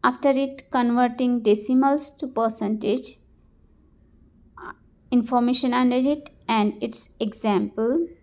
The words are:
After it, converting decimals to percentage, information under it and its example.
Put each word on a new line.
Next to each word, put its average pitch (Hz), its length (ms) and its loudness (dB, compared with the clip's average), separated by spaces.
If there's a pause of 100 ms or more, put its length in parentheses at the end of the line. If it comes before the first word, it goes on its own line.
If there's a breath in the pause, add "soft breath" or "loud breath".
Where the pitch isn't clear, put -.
After 254 260 0
it, 269 400 -2
converting 247 720 0
decimals 262 760 2
to 285 100 -8
percentage, 220 880 -2 (1900)
information 247 640 2
under 247 220 2
it 285 340 0 (180)
and 208 360 2
its - 360 -8
example. 220 880 0 (160)